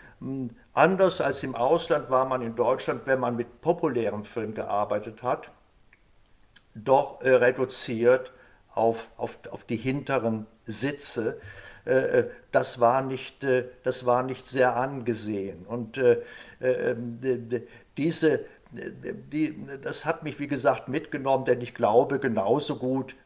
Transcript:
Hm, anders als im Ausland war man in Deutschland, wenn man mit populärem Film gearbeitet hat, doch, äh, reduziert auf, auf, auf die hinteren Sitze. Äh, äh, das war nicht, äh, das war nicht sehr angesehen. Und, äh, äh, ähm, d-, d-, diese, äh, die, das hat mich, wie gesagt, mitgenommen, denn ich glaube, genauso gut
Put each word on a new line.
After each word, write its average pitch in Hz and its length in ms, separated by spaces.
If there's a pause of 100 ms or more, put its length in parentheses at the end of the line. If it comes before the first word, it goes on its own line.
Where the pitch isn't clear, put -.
(200)
Hm, 131 320 (220)
anders 185 460
als 139 240
im 131 120
Ausland 143 540
war 131 160
man 131 160
in 113 140
Deutschland, 131 500
wenn 135 140
man 123 160
mit - 260
populärem 120 640
Film 110 300
gearbeitet 107 720
hat, - 280 (1200)
doch, 135 460
äh, 131 140
reduziert 127 960 (420)
auf, 113 340 (100)
auf, - 220 (120)
auf - 140
die 117 120
hinteren 127 680 (200)
Sitze. 120 760 (460)
Äh, 131 340
äh, - 100 (220)
das 127 280
war 120 220
nicht, 135 420
äh, 127 220 (180)
das 127 220
war 123 180
nicht 131 220
sehr 123 300
angesehen. 107 880
Und, 110 320
äh, 127 240 (400)
äh, 123 300
ähm, 117 300
d-, 127 160
d-, 113 300 (300)
diese, 151 440
äh, - 40 (840)
die, 151 260 (240)
das - 240
hat 156 180
mich, 131 160
wie 143 80
gesagt, 131 420
mitgenommen, 135 560
denn 123 160
ich 120 120
glaube, 120 460
genauso 117 560
gut 131 400 (100)